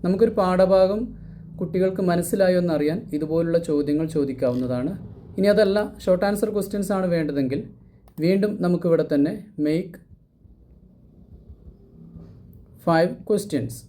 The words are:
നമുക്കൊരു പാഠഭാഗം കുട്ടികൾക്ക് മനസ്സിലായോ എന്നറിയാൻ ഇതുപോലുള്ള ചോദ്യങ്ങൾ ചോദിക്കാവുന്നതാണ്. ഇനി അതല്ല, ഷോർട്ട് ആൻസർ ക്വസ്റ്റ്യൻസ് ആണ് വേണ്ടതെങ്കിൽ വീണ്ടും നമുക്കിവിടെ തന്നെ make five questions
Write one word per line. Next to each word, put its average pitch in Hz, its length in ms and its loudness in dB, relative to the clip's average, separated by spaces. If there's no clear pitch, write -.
നമുക്കൊരു 190 380 6
പാഠഭാഗം 190 600 4
കുട്ടികൾക്ക് 185 520 0
മനസ്സിലായോ 180 500 2
എന്നറിയാൻ 156 560 -2
ഇതുപോലുള്ള 165 420 0
ചോദ്യങ്ങൾ 147 360 0
ചോദിക്കാവുന്നതാണ്. 127 800 -2
ഇനി 190 180 2
അതല്ല, 202 220 4
ഷോർട്ട് 185 260 2
ആൻസർ 208 260 -2
ക്വസ്റ്റ്യൻസ് 196 420 -4
ആണ് 185 180 -2
വേണ്ടതെങ്കിൽ 143 440 -2
വീണ്ടും 190 280 2
നമുക്കിവിടെ 170 500 2
തന്നെ 143 200 2
make 170 260 -2
five 165 260 2
questions 151 440 -2